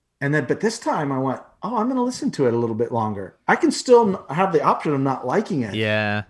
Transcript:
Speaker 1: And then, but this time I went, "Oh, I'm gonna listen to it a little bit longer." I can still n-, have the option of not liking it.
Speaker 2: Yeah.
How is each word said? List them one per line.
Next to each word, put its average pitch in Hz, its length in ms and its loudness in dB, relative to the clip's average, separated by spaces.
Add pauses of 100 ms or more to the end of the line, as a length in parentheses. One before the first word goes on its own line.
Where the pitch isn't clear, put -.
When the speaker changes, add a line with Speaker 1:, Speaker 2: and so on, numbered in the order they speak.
(220)
Speaker 1:
And 143 120 0
then, 147 120 0
but 131 160 -2
this 220 180 -2
time 170 320 -2
I 131 80 -2
went, 131 220 -4 (220)
"Oh, 214 140 -6
I'm 220 120 0
gonna 254 140 0
listen 254 280 -4
to 135 160 2
it 113 60 2
a 117 40 0
little 113 180 -2
bit 117 180 -2
longer." 104 420 -4 (120)
I 220 100 4
can 311 120 2
still 233 400 4
n-, 185 260 -6
have 180 180 0
the 143 100 4
option 160 300 0
of 135 80 0
not 131 260 -2
liking 165 340 -2
it. 104 140 -4
Speaker 2:
Yeah. 107 540 0